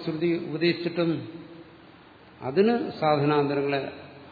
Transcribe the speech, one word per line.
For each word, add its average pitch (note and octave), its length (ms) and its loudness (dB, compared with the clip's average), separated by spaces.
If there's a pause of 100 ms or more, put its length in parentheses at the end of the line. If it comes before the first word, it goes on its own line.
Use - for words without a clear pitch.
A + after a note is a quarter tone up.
ശ്രുതി E3 460 -2
ഉപദേശിച്ചിട്ടും? E3 920 -2 (1000)
അതിന് G3+ 480 2
സാധനാന്തരങ്ങളെ C#3+ 1000 2 (400)